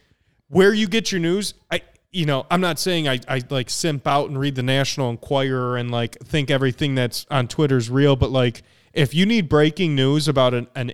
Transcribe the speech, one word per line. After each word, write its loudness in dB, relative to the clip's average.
where 4
you 0
get -2
your -2
news. -2
I, -4
you -2
know, 0
I'm 2
not -2
saying -2
I, 0
I, -2
like, -4
simp -4
out 0
and -6
read -2
the -2
National 0
Enquirer -2
and, -6
like, -4
think -2
everything 0
that's -2
on -2
Twitter's 0
real, 4
but, 0
like, 0
if 0
you 2
need 2
breaking 2
news 2
about 2
an, -4
an -6